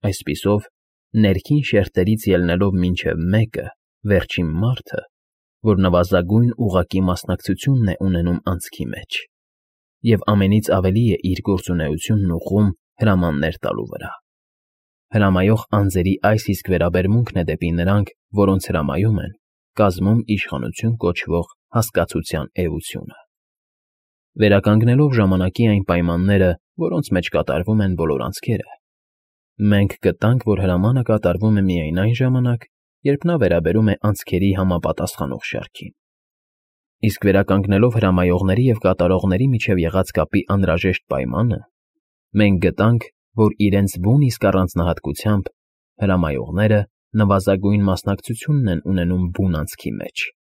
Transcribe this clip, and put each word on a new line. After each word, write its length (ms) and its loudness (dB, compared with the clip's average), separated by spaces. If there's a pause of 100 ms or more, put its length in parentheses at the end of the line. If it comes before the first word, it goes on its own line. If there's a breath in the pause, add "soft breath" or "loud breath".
Այսպիսով, 640 -2 (460)
ներքին 500 2
շերտերից 640 0
ելնելով 500 2
մինչև 480 -2
մեկը, 420 0 (380)
վերջին 480 0
մարդը, 480 -4 (640)
որ 160 2
նվազագույն 760 2
ուղղակի 460 0
մասնակցությունն 920 -2
է 80 -2
ունենում 440 0
անցքի 440 -6
մեջ, 320 -10 (840)
և 200 2
ամենից 460 2
ավելի 360 2
է 160 0
իր 200 -2
գործունեությունն 880 -2
ուղղում 360 0 (260)
հրամաններ 640 0
տալու 280 -6
վրա։ 260 -14 (1000)
Հրամայող 560 2
անձերի 520 0
այս 260 0
իսկ 220 -4
վերաբերմունքն 720 0
է 40 -2
դեպի 260 -4
նրանք, 400 0 (180)
որոնց 380 0
հրամայում 520 0
են, 140 -8 (440)
կազմում 500 2
իշխանություն 680 -4
կոչվող 520 -4 (200)
հասկացության 880 -4
էությունը։ 640 -8 (1160)
Վերականգնելով 760 4
ժամանակի 560 2
այն 160 4
պայմանները, 680 2 (240)
որոնց 340 -4
մեջ 200 -2
կատարվում 540 -2
են 140 -2
բոլոր 260 -2
անցքերը, 460 -6 (920)
մենք 380 2
գտանք, 500 0
որ 140 0
հրամանը 420 0
կատարվում 560 0
է 40 2
միայն 360 0
այն 160 2
ժամանակ, 480 0 (420)
երբ 200 0
նա 120 2
վերաբերում 540 2
է 80 0
անցքերի 520 0
համապատասխանող 920 -2
շարքին։ 480 -12 (1120)
Իսկ 200 -2
վերականգնելով 720 2
հրամայողների 720 2
և 160 2
կատարողների 680 2
միջև 340 0
եղած 300 0
կապի 360 0
անհրաժեշտ 600 0
պայմանը, 540 -2 (760)
մենք 260 4
գտանք, 460 2 (240)
որ 260 0
իրենց 400 2
բուն 280 2
իսկ 200 -2
առանձնահատկությամբ 1040 -2 (500)
հրամայողները 840 0 (300)
նվազագույն 760 2
մասնակցությունն 840 -2
են 100 -2
ունենում 460 0
բուն 280 -2
անցքի 360 -8
մեջ 340 -10 (180)